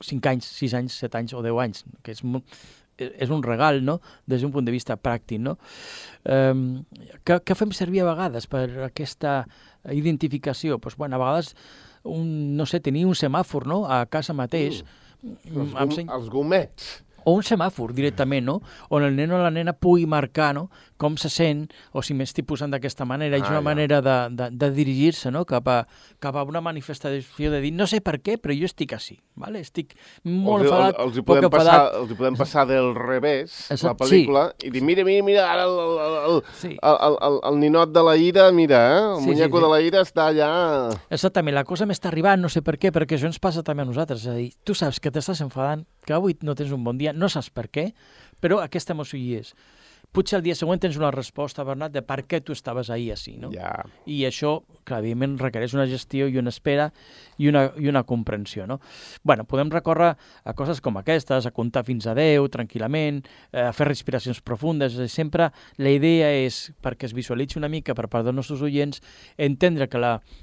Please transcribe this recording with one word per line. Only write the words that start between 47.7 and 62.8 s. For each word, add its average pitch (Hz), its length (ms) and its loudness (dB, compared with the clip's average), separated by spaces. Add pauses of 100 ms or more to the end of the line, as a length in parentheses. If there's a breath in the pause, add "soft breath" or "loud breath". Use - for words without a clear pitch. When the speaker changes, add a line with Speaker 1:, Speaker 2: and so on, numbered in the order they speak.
Speaker 1:
què, 170 220 -4 (500 soft breath)
però 185 160 2
aquesta 165 320 -6
emoció 151 260 -10
hi 123 220 -6
és. - 160 -18 (540 soft breath)
Potser 190 300 0
el - 20 -6
dia 165 160 -2
següent 175 240 -2
tens 170 160 -2
una 147 160 0
resposta, 139 500 -8
Bernat, 135 300 -8
de 139 80 -4
per 135 240 -6
què 165 160 -4
tu - 140 -16
estaves 123 340 -6
ahir 117 240 -6
així, 107 240 -14
no? 117 160 -12
Speaker 2:
Ja. 90 300 -8 (260)
Speaker 1:
I 147 160 -2
això, 151 300 -2 (280)
clar, 113 200 -6
evidentment, 123 340 -4
requereix 120 400 -4
una 139 80 2
gestió 131 400 -4
i 131 160 -2
una 120 80 -2
espera 147 380 0 (500 soft breath)
i 147 100 0
una, 143 200 6 (100)
i 151 140 -4
una 139 180 2
comprensió, 107 560 -6
no? 131 140 -8 (420 loud breath)
Bueno, 117 240 2
podem 143 240 -2
recórrer 165 480 2
a - 400 -14
coses 139 240 -4
com 107 160 -2
aquestes, 131 480 0
a 120 80 -6
comptar 117 320 -4
fins 117 240 -4
a 113 80 -2
deu 147 320 4
tranquil·lament, 139 720 -4 (320 soft breath)